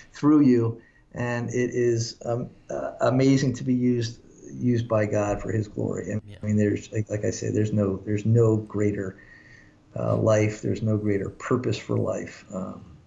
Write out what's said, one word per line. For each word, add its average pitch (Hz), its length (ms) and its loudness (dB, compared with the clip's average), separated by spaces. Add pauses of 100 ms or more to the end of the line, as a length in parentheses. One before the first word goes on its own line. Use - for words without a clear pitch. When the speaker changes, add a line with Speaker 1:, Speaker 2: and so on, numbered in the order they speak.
(140)
Speaker 1:
through 147 280 4
you. 120 400 4 (320)
And 120 360 -4
it 123 220 0
is, 120 520 0
um, 120 260 -4 (200)
uh, - 220 -6 (100)
amazing 135 540 4
to 135 80 -10
be 127 100 0
used, 123 460 0 (340)
used 123 340 0
by 107 180 2
God 104 360 -2
for 107 100 -6
his 107 160 -2
glory. 95 460 -6
I 107 140 -4
Speaker 2:
Yeah. 104 160 -18
Speaker 1:
mean, 107 140 0
there's, 104 340 0
like, 110 180 -4
like 104 160 -4
I 101 60 0
said, 110 220 -4
there's 107 200 0
no, 98 320 0
there's 107 200 -2
no 113 320 4
greater, 101 580 -4 (840)
uh, 110 200 -2
life, 107 440 2
there's 104 220 -2
no 107 140 2
greater 101 320 -2
purpose 120 480 -2
for 113 200 -4
life, 98 560 -6
um, 95 280 -10 (240)